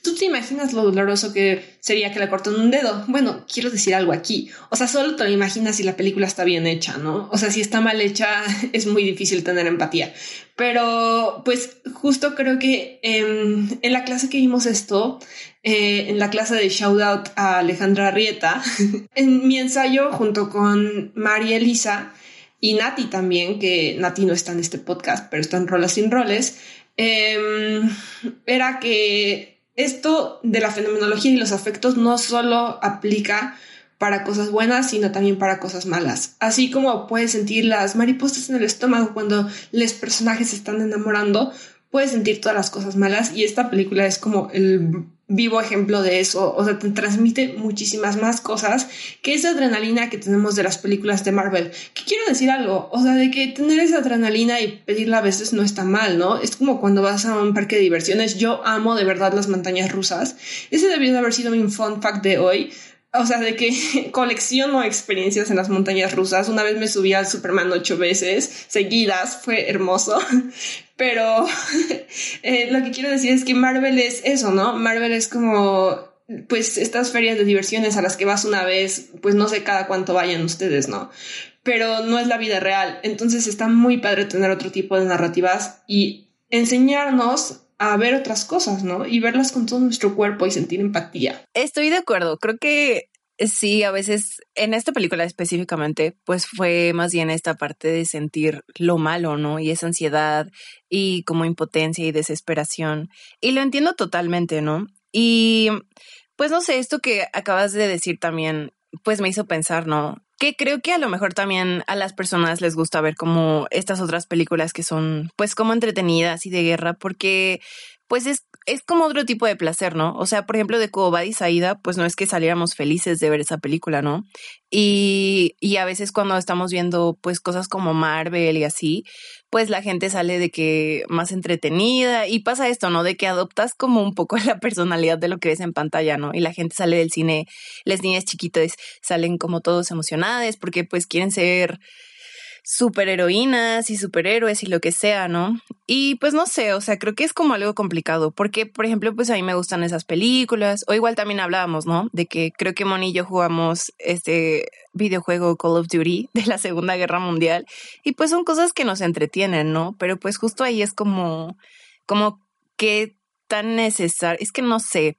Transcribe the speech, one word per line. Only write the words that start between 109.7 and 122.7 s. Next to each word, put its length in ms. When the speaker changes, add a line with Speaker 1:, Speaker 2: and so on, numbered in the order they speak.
Speaker 2:
¿no? 300
Que 180
creo 240
que 120
a 60
lo 100
mejor 260
también 520
a 80
las 180
personas 480
les 140
gusta 260
ver 140
como 560
estas 300
otras 260
películas 460
que 100
son, 540
pues, 180
como 180
entretenidas 760
y 40
de 120
guerra, 320
porque, 640
pues, 180
es, 180
es 160
como 220
otro 220
tipo 200
de 100
placer, 380
¿no? 220
O 100
sea, 200
por 100
ejemplo, 220
de 120
Quo 200
Vadis 320
Aida, 380
pues, 160
no 80
es 120
que 100
saliéramos 480